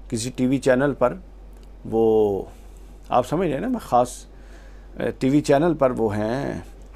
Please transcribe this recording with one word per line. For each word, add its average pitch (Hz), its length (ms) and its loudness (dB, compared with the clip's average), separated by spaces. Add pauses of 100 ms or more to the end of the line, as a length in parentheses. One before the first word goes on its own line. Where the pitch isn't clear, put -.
किसी 117 200 -4
टीवी 127 280 0
चैनल 131 340 2
पर, 127 320 0 (640)
वो 110 600 2 (640)
आप 123 140 2
समझ 165 180 -2
रहे 156 100 -2
हैं 139 80 -4
ना, 214 60 -6
मैं 254 120 -4
ख़ास, - 480 0 (680)
अ, - 60 -6
टीवी 135 380 0
चैनल 151 320 4
पर 135 180 2
वो 113 180 0
हैं, 107 560 -4 (300)